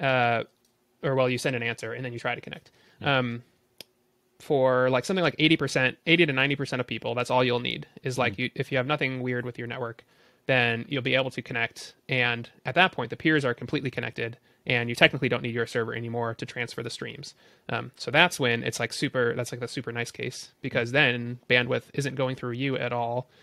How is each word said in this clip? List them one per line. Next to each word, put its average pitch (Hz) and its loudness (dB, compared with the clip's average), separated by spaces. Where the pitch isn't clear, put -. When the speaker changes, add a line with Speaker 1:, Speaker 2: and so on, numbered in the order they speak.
Speaker 1:
Uh, 120 2
or, 139 0
well, 131 4
you 127 0
send 139 0
an 120 -4
answer, 113 -4
and 123 -8
then 123 -8
you 120 -8
try 120 -2
to - -8
connect. - -14
Speaker 2:
Yeah. 139 2
Speaker 1:
Um, 120 0
for, 131 4
like, 127 2
something 185 2
like 156 4
eighty 156 6
percent, 131 2
eighty 170 8
to 147 2
ninety 135 2
percent 139 -2
of 123 -2
people, 117 -4
that's 123 0
all 127 6
you'll 123 2
need 123 -6
is, 127 -4
like, 120 2
Speaker 2:
Mm. - -8
Speaker 1:
you, 127 -2
if - -4
you 135 2
have 127 0
nothing 131 0
weird 123 -2
with 120 -8
your 123 -8
network, 117 -8
then 120 2
you'll 139 -2
be 131 0
able 131 2
to 127 -8
connect. - -6
And 120 0
at 131 -4
that 180 6
point, 123 -6
the - -8
peers 156 2
are 120 2
completely 135 -4
connected, 117 -6
and 117 2
you 117 -4
technically 139 -2
don't 113 -4
need 117 -6
your 117 -4
server 117 -4
anymore 117 -6
to 131 -12
transfer 123 -10
the 120 -10
streams. 123 -12
Um, 120 -6
so - -10
that's 160 4
when 120 2
it's, - -4
like, 117 -4
super, 123 0
that's, - -6
like, 123 -8
the 117 -6
super 123 -8
nice 117 -4
case, - -10
because 120 -2
then 123 2
bandwidth 123 2
isn't 135 -2
going 131 -2
through 123 -6
you 131 -2
at 123 -2
all, 120 -2